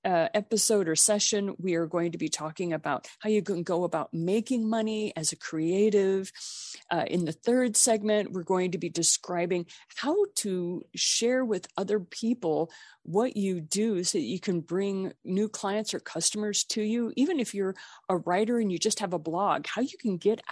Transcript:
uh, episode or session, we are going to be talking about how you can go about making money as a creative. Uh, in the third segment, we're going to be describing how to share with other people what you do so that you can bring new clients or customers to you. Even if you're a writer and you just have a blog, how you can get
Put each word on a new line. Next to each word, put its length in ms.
uh, 300
episode 540
or 80
session, 600
we 160
are 120
going 260
to 60
be 100
talking 440
about 360
how 100
you 120
can 200
go 220
about 280
making 560
money 480
as 160
a 40
creative. 960
Uh, 180
in 160
the 80
third 440
segment, 560
we're 100
going 300
to 60
be 120
describing 760
how 200
to 480
share 500
with 220
other 240
people 720
what 320
you 240
do 420
so 160
that 60
you 160
can 200
bring 520
new 240
clients 460
or 60
customers 640
to 180
you. 340
Even 220
if 160
you're 220
a 100
writer 400
and 120
you 80
just 200
have 160
a 40
blog, 500
how 120
you 160
can 200
get 240